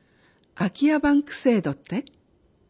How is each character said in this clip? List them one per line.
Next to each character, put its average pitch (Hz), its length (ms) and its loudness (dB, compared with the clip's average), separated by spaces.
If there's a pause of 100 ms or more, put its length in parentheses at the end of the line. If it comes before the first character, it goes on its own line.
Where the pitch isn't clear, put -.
(540)
空 185 160 -4
き - 160 -2
家 302 120 2
バ 285 140 2
ン 285 100 4
ク - 120 -16
制 233 260 2
度 147 120 -4
っ - 40 -16
て？ 220 300 -10 (640)